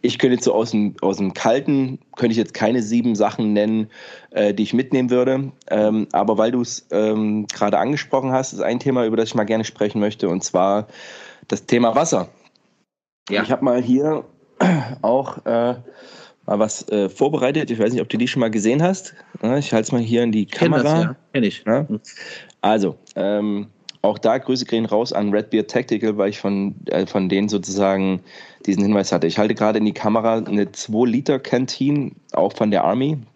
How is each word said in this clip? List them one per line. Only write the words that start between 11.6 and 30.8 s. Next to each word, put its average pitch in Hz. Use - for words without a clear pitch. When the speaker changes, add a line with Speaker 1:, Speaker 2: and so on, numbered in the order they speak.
Speaker 1:
Thema 120
Wasser. 135
Speaker 2:
Ja. 101
Speaker 1:
Ich 117
hab 123
mal 127
hier 139
<clears throat> 143
auch, 127
äh, 117
mal 101
was, -
äh, 101
vorbereitet. 143
Ich 113
weiß 110
nicht, 123
ob 107
du -
die 233
schon -
mal 113
gesehen 113
hast. 185
Ja, 120
ich 143
halt's 110
mal 123
hier 117
in 117
die 107
Speaker 2:
Ich -
kenn 165
das, 135
Speaker 1:
Kamera. 156
Speaker 2:
ja. 160
Kenn 131
ich. -
Speaker 1:
Ja? 127
Speaker 2:
Mhm. 107
Speaker 1:
Also, 107
ähm, 104
auch 107
da 117
Grüße 127
gehen 113
raus 110
an 104
Redbeard 107
Tactical, 110
weil 101
ich 101
von, 98
äh, 92
von 95
denen 98
sozusagen 95
diesen 98
Hinweis 101
hatte. 87
Ich 85
halte 107
gerade 107
in 107
die 104
Kamera 113
eine 104
zwei 113